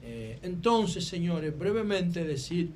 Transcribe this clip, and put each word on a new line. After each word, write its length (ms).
Eh, 400
entonces, 640
señores, 500
brevemente 680
decir 520